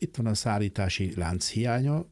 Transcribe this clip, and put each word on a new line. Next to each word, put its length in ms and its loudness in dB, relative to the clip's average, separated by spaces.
itt 140 -4
van 100 0
a 80 2
szállítási 800 0
lánc 340 0
hiánya, 600 0